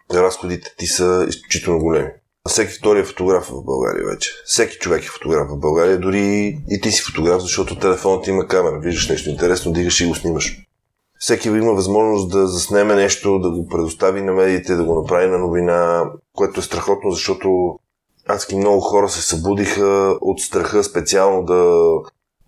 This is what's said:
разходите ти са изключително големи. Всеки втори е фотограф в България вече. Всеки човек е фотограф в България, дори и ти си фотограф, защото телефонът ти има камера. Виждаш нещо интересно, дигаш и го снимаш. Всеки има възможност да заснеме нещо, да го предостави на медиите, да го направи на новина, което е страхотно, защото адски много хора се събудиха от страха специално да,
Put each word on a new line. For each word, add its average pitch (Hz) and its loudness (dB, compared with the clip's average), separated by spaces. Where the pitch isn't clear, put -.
разходите 90 0
ти 87 -8
са 90 2
изключително - -2
големи. 78 0
Всеки 107 -2
втори 104 2
е 92 0
фотограф 90 0
в 67 -14
България 55 -2
вече. 50 -6
Всеки - 0
човек 80 -2
е - -14
фотограф 73 -2
в 71 -8
България, 82 2
дори 101 0
и 101 -4
ти 110 -2
си - 0
фотограф, 85 0
защото 90 -4
телефонът 95 0
ти 95 -2
има 95 0
камера. 87 0
Виждаш 82 -4
нещо 78 -4
интересно, 85 -2
дигаш 87 0
и 87 0
го 80 0
снимаш. - -4
Всеки - -2
има 110 2
възможност 101 2
да 95 4
заснеме 101 2
нещо, 98 2
да 90 0
го 85 -4
предостави 92 -2
на 95 0
медиите, 92 2
да 85 2
го 82 0
направи 90 2
на 92 0
новина, 87 2
което 98 0
е - -4
страхотно, 98 -2
защото 90 -2
адски 98 -4
много 101 4
хора 101 2
се - -6
събудиха 98 0
от 95 -2
страха 98 0
специално 95 0
да, 87 4